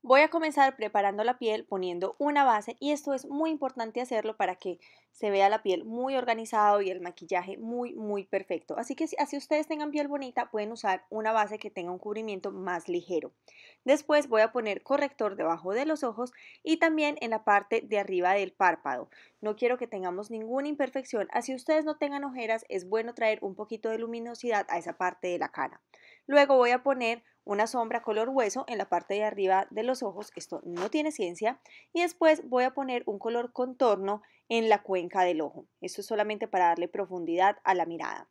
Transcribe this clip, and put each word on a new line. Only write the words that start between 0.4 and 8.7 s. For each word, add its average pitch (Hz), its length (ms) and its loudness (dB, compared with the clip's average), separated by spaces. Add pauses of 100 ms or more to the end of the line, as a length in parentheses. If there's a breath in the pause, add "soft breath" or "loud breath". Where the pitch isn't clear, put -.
preparando 208 480 0
la 247 160 0
piel 220 260 -2
poniendo 185 540 -4
una 285 240 2
base 233 360 2
y 285 120 -2
esto 285 240 -2
es 254 100 -8
muy 302 240 -2
importante 254 520 -6
hacerlo 220 360 -4
para 180 180 0
que 180 240 -8 (360 soft breath)
se 208 160 -2
vea 196 160 6
la 214 160 2
piel 185 220 0
muy 247 300 -4
organizado 220 680 4
y 190 80 0
el 185 100 -6
maquillaje 180 580 -4
muy, 240 380 -6
muy 208 300 -6
perfecto. 190 520 -4